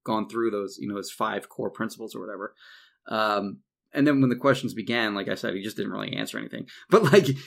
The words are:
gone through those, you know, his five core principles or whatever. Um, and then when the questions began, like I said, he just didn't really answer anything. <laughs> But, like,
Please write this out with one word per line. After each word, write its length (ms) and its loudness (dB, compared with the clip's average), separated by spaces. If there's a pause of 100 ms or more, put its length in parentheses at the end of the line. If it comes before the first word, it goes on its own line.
gone 240 -2
through 220 -2
those, 280 -4
you 100 -8
know, 80 -6
his 140 -8
five 380 -4
core 220 -8
principles 440 -8
or 60 -12
whatever. 340 -10 (520)
Um, 540 -2 (320)
and 140 4
then 140 6
when 80 6
the 80 2
questions 380 2
began, 400 -2
like 140 -4
I 60 -2
said, 200 -4
he 80 -6
just 160 -8
didn't 140 -4
really 200 -6
answer 260 -6
anything. 280 -10 (120)
<laughs> 120 -20
But, 200 6
like, 160 10 (200)